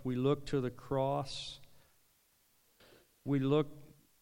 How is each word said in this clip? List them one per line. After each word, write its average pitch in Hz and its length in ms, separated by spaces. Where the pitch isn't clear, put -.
We 127 100
look 143 320
to 143 140
the 123 100
cross. - 880
We 139 160
look 143 260